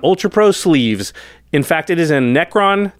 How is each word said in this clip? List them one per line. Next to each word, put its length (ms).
Ultra 260
Pro 220
sleeves. 640
In 100
fact, 260
it 100
is 120
in 220
Necron 680